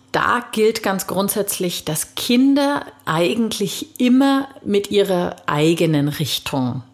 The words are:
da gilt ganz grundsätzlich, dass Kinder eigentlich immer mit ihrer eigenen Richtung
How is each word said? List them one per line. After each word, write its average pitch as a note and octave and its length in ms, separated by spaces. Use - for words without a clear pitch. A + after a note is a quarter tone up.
da A#3+ 400
gilt A3 320
ganz F#3+ 240
grundsätzlich, F#3 800
dass - 300
Kinder C#4 680
eigentlich G3 960
immer C4+ 480
mit G3+ 280
ihrer F#3 440
eigenen D#3 600
Richtung C3 760